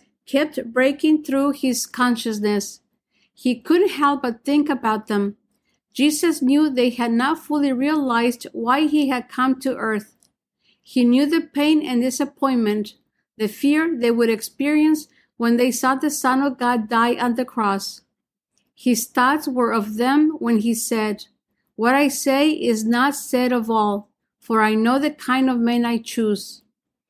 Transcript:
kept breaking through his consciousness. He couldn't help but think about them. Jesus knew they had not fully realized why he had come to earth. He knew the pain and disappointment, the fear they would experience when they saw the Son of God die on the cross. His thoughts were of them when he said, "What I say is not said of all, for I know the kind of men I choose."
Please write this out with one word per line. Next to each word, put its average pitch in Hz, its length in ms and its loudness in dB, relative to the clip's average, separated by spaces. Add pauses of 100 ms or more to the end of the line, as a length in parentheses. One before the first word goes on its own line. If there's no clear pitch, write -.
(260)
kept 269 480 -2
breaking 294 500 2
through 277 280 0
his 262 340 -4
consciousness. 214 960 -2 (540)
He 240 240 -2
couldn't 349 320 2
help 285 320 0
but 233 200 -6
think 294 240 2
about 220 400 -2
them. 202 300 -2 (560)
Jesus 302 480 0
knew 285 280 2
they 247 200 0
had 240 220 -2
not 262 260 0
fully 285 340 -2
realized 254 800 0
why 254 360 0
he 285 220 0
had 247 200 -4
come 262 300 0
to 262 160 -4
earth. 214 420 -6 (640)
He - 220 0
knew 254 240 4
the 320 140 0
pain 302 420 0
and 254 180 -2
disappointment, 247 920 -2 (420)
the 214 100 -2
fear 302 480 0
they 240 140 0
would 233 200 2
experience 302 800 0 (300)
when 233 200 2
they 247 120 2
saw 262 240 0
the 277 160 -2
Son 262 320 0
of 277 160 -2
God 240 320 -2
die 240 260 2
on 240 200 -2
the 247 100 -2
cross. 202 560 -4 (720)
His 233 320 0
thoughts 277 420 0
were 247 240 0
of 214 260 -4
them 285 320 2 (100)
when 233 200 2
he 226 140 0
said, 214 520 -4 (500)
"What 233 200 2
I 285 120 4
say 277 440 0
is 226 340 -2
not 247 300 2
said 247 360 -2
of 233 180 -2
all, 208 400 0 (300)
for 226 220 0
I 214 140 2
know 233 220 2
the 285 120 0
kind 262 400 -2
of 247 100 0
men 240 260 0
I 233 120 -2
choose." 214 640 -4 (480)